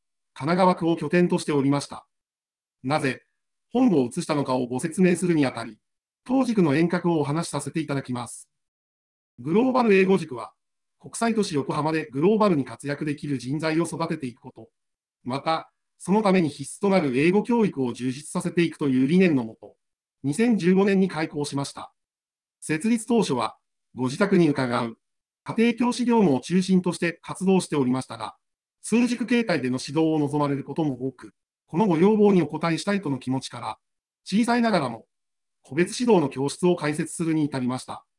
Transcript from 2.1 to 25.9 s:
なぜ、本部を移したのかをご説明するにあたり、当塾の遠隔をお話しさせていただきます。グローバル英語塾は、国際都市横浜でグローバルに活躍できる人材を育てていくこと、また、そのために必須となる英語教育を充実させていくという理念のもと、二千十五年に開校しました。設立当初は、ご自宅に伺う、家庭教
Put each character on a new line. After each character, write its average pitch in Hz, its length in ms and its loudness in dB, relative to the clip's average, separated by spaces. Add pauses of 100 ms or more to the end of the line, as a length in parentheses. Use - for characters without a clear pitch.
な 143 160 -2
ぜ、 135 260 -4 (480)
本 247 180 4
部 160 100 4
を 123 60 2
移 139 160 -6
し - 40 -8
た 160 80 -2
の 147 100 0
か 131 100 -2
を 127 120 -2
ご 123 140 -6
説 170 220 -2
明 180 140 6
す 180 100 -2
る 175 80 2
に 147 120 4
あ 123 60 -2
た 117 120 -10
り、 110 140 -16 (460)
当 262 200 0
塾 220 180 2
の 147 120 4
遠 165 140 2
隔 175 220 -2
を 165 100 0
お 147 40 0
話 151 240 -4
し - 20 -10
さ 143 100 -6
せ 139 100 -10
て 175 100 -4
い 147 60 -6
た 143 80 -4
だ 139 80 -4
き 131 100 -10
ま 123 160 -6
す。 - 200 -18 (880)
グ 139 160 -4
ロ 247 160 4
ー - 20 -4
バ 247 100 2
ル 220 120 4
英 190 100 6
語 190 140 4
塾 165 160 -8
は、 110 180 -12 (460)
国 - 160 -20
際 226 200 0
都 220 80 2
市 190 120 -4
横 135 180 -2
浜 151 200 -2
で 160 180 -2
グ 135 100 -6
ロ 196 160 4
ー - 20 0
バ 208 100 4
ル 175 80 4
に 135 80 0
活 117 220 -12
躍 143 180 -6
で 147 120 -4
き 147 100 -12
る 143 120 -4
人 127 200 -6
材 156 220 0
を 170 40 0
育 165 240 -6
て 160 100 -4
て 135 80 -10
い 120 80 -10
く - 60 -20
こ 127 120 -20
と、 - 160 -20 (560)
ま 127 160 -4
た、 160 320 -4 (260)
そ - 140 -4
の 214 100 4
た 196 100 4
め 185 80 4
に 160 80 0
必 - 300 -12
須 - 20 -20
と 202 80 0
な 190 120 2
る 135 180 0
英 151 120 4
語 202 120 2
教 233 240 2
育 135 180 -4
を 123 80 -4
充 123 180 -4
実 139 200 -12
さ 180 100 -4
せ 175 100 -4
て 170 120 2
い 160 80 2
く - 80 -16
と 151 100 0
い 131 160 4
う - 20 2
理 160 120 4
念 180 180 6
の 123 80 0
も 113 160 -12
と、 - 160 -20 (460)
二 139 100 -2
千 226 240 2
十 180 180 4
五 190 120 4
年 196 140 4
に 190 80 2
開 160 200 -4
校 147 160 -6
し 139 120 -8
ま 139 80 -2
し - 80 -10
た。 - 200 -16 (680)
設 160 280 -2
立 233 180 0
当 233 140 4
初 160 140 0
は、 113 220 -4 (380)
ご 123 100 -4
自 131 140 -4
宅 196 200 4
に 170 100 6
伺 123 340 0
う、 117 160 -8 (460)
家 - 140 -10
庭 226 160 4
教 240 180 0